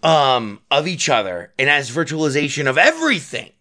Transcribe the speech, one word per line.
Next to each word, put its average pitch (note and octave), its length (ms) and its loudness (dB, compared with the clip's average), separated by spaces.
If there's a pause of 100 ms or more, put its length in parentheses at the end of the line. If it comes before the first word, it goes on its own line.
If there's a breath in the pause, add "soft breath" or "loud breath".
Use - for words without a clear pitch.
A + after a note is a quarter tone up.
um, C3 580 2 (100)
of D3 160 0
each E3+ 220 -4
other, G2 500 -2
and C3+ 100 2
as C#3+ 220 0
virtualization D3 760 -2
of C3 100 0
everything D4 720 0 (100)